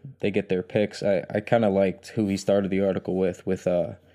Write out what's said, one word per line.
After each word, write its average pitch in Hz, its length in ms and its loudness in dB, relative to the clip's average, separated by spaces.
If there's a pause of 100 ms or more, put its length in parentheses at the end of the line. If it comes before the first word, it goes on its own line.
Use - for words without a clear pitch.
(220)
they 104 100 0
get 98 180 -2
their 92 140 0
picks, - 400 -2
I, 98 260 2
I 107 120 -2
kinda 113 280 2
liked 95 380 0
who 110 200 -2
he 98 80 0
started 98 360 0
the 95 100 0
article 92 340 -2
with, 92 300 -2
with, 92 220 -4
uh, 101 240 0 (240)